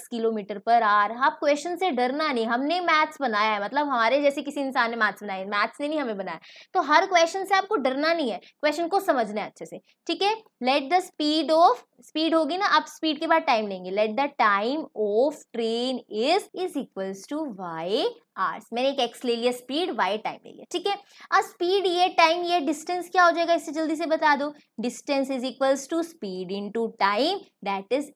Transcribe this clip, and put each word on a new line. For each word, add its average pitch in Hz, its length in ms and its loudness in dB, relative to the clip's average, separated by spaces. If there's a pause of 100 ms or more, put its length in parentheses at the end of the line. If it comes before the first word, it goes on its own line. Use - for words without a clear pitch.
(140)
kilometer 220 400 -2
per 233 220 2
hour। 214 400 4
आप 294 240 2
क्वेश्चन 302 360 0
से 370 140 2
डरना 269 420 0
नहीं, 226 140 -2
हमने 277 340 0
मैथ्स 311 400 2
बनाया 220 300 2
है, 202 140 0
मतलब 277 220 0
हमारे 254 360 2
जैसे 285 200 2
किसी 285 180 -6
इंसान 254 300 0
ने 233 60 -6
मैथ्स 208 260 0
बनाया 190 180 -6
है, 190 80 -8
मैथ्स 208 320 -2
ने 285 80 -4
नहीं 311 100 -2
हमें 233 180 -4
बनाया। 180 220 -8 (360)
तो 381 60 4
हर 311 260 4
क्वेश्चन 359 380 2
से 381 100 0
आपको 392 220 2
डरना 277 360 0
नहीं 302 180 -2
है, 180 80 -6
क्वेश्चन 302 500 -2
को 381 120 2
समझना 226 400 0
है 170 60 -6
अच्छे - 200 -14
से, 175 120 -14 (280)
ठीक 339 160 -2
है। 427 140 0 (280)
Let 277 160 2
the 302 260 2
speed 302 440 -2
of, 349 260 6 (240)
स्पीड 311 340 -2
होगी 320 220 0
ना, 392 100 -2
आप 302 220 2
स्पीड 311 320 -4
के 330 60 -4
बाद 330 160 2
टाइम 226 260 0
लेंगे, 185 220 -8
let 214 180 0
the 269 200 -2 (120)
time 220 400 2 (200)
of 220 340 2 (220)
train 233 420 -2 (180)
is, 311 260 2 (180)
is 359 100 -4
equals 196 640 -8
to 294 60 -6 (220)
y 180 460 -2 (340)
hours। 175 320 -4
मैंने 247 160 0
एक 277 120 -2
एक्स 240 240 -4
ले 233 120 0
लिया 240 160 0
स्पीड, 294 380 -4
वाई 214 280 -2
टाइम 151 280 -8
ले - 60 -18
लिया, - 200 -20
ठीक 349 140 -4
है। 403 80 0 (380)
अब 392 100 4
स्पीड 381 440 0
ये, 359 220 2
टाइम 349 340 4
ये, 349 180 2
डिस्टेंस 339 480 -4
क्या 370 160 6
हो 339 60 8
जाएगा, 339 240 2
इससे 330 180 -4
जल्दी 311 240 -2
से 330 100 -4
बता 302 300 2
दो, 294 180 -4 (260)
distance 262 500 -2
is 262 100 -2
equals 262 380 0
to 330 200 -4
speed 190 540 -8
into 202 340 -4 (160)
time, 226 360 2 (300)
that 196 300 -2
is 285 60 -4 (120)